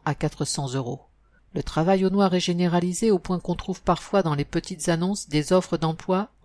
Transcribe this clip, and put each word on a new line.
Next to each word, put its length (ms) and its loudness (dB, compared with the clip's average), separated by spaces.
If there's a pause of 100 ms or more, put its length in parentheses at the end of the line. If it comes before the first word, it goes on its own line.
à 100 0
quatre 300 -2
cents 280 -4
euros. 300 -4 (520)
Le 100 -4
travail 400 2
au 60 2
noir 240 4
est 60 2
généralisé 720 2
au 80 4
point 220 -4
qu'on 160 -4
trouve 260 -8
parfois 400 0
dans 140 0
les 80 0
petites 440 -6
annonces 400 0
des 240 0
offres 240 4
d'emploi, 520 0 (160)